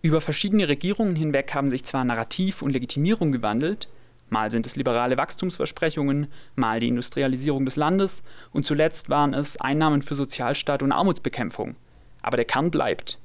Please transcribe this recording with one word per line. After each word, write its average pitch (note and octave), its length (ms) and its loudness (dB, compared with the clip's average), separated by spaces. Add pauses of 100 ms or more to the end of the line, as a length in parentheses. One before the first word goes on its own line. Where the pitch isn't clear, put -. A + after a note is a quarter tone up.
Über D#3 180 4
verschiedene F#3 480 2
Regierungen F#3 480 0
hinweg D3+ 380 0
haben C#3 160 2
sich C3 140 -4
zwar C3 200 -2
Narrativ B2 560 -2
und C#3 120 -2
Legitimierung D3 600 0
gewandelt, B2 560 0 (400)
mal A2 220 0
sind A2+ 160 0
es - 100 -6
liberale B2 400 2
Wachstumsversprechungen, D3 1080 -2 (280)
mal A2+ 260 0
die A#2+ 80 0
Industrialisierung C3 760 0
des C3 120 -2
Landes F#3 460 2 (300)
und C#3+ 140 0
zuletzt D#3 420 2
waren C#3+ 240 4
es C#3+ 260 -2
Einnahmen D3 440 2
für C#3+ 120 -4
Sozialstaat C#3 680 -2
und C#3 100 2
Armutsbekämpfung. - 840 0 (440)
Aber - 160 -2
der A#2 80 2
Kern D3+ 260 0
bleibt. C3+ 540 -2